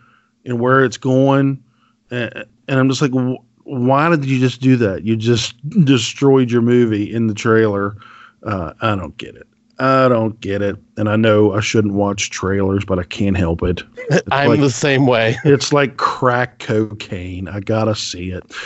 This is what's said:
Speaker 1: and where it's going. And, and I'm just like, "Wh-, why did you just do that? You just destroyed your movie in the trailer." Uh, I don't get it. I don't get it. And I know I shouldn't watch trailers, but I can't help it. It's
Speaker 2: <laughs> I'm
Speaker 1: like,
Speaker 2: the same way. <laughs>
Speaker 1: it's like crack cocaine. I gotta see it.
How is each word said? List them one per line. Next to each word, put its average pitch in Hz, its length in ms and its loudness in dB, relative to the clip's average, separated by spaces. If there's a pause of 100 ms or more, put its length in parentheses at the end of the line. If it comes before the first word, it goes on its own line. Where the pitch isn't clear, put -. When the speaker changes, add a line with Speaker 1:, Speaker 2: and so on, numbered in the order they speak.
(460)
Speaker 1:
and 120 140 -4
where 131 240 4
it's 120 140 -2
going. 135 680 0 (480)
And, 117 340 -8 (220)
and 135 120 0
I'm 131 100 2
just 131 120 -2
like, 139 100 0
"Wh-, 127 280 -2 (240)
why 135 460 0
did 151 160 0
you 135 140 0
just 127 220 0
do 131 160 4
that? 95 280 -2
You 113 100 0
just 113 400 -2 (300)
destroyed 131 680 2
your 120 100 2
movie 117 500 2
in 113 160 -2
the 104 60 -2
trailer." 104 600 0 (480)
Uh, 92 380 -8
I 107 140 0
don't 85 220 -8
get - 180 -16
it. - 120 -20 (320)
I 131 300 4
don't 113 320 0
get 98 200 -4
it. 101 140 -2 (220)
And 107 100 -2
I 104 80 0
know 107 380 4
I 104 80 -2
shouldn't 107 320 0
watch 101 380 -2
trailers, 98 520 -2
but 95 160 -2
I 87 40 -4
can't 98 340 -2
help 85 260 -2
it. 90 180 -2 (280)
It's 170 180 2
Speaker 2:
<laughs> - 40 -8
I'm 139 180 2
Speaker 1:
like, 151 100 4
Speaker 2:
the 143 100 2
same 135 380 0
way. 113 340 2
<laughs> - 40 -4
Speaker 1:
it's 143 260 2
like 143 240 0
crack - 640 -2
cocaine. 98 880 -6
I 98 140 -8
gotta 110 340 0
see 90 360 -8
it. 90 120 -10 (220)